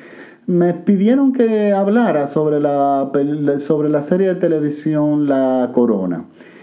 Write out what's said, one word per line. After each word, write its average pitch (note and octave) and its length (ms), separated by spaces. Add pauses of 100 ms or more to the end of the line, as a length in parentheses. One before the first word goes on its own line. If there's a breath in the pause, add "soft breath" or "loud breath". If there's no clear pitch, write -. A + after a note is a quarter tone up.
(480 loud breath)
me F3 260
pidieron G#3+ 600
que A3 380
hablara G3 540
sobre D3+ 340
la C#3 540
pel-, C#3+ 460
sobre D3+ 300
la D3+ 120
serie F#3 280
de F3+ 60
televisión D3+ 920
La C3 440
Corona, F#2+ 540 (380 loud breath)